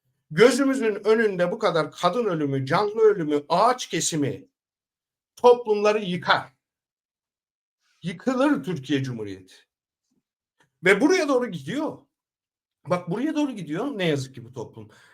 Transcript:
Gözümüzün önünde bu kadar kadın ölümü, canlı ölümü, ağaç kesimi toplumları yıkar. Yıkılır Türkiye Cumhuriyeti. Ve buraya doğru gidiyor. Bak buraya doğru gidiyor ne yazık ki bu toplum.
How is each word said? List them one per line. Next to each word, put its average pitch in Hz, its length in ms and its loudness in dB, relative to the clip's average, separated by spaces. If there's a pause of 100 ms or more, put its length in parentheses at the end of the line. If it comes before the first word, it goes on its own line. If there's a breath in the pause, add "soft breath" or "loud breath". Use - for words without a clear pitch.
(300)
Gözümüzün 233 760 4
önünde 208 440 2
bu - 80 -6
kadar 165 320 0
kadın 214 340 0
ölümü, 143 400 -2
canlı 208 360 0
ölümü, 160 480 2
ağaç 226 380 2
kesimi 147 600 -4 (880)
toplumları 214 640 2
yıkar. 180 560 -2 (1500)
Yıkılır 254 600 -2
Türkiye 143 400 -4
Cumhuriyeti. 104 520 -12 (1300)
Ve 190 180 4
buraya 330 260 2
doğru 247 200 0
gidiyor. 190 500 -8 (920)
Bak 180 220 -4
buraya 262 260 -4
doğru 294 160 -2
gidiyor 180 340 -8 (120)
ne 185 100 -2
yazık 139 280 -4
ki 110 100 -16
bu - 80 -20
toplum. 110 360 -16 (240 soft breath)